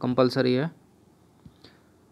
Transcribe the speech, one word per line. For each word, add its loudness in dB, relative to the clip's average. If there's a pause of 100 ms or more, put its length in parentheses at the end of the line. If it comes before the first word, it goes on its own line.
कंपलसरी 0
है। -2 (1400)